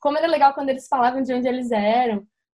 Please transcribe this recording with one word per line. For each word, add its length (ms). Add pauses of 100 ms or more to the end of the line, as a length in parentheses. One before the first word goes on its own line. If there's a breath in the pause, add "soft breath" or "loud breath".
Como 180
era 80
legal 280
quando 160
eles 180
falavam 340
de 100
onde 160
eles 220
eram. 560 (280)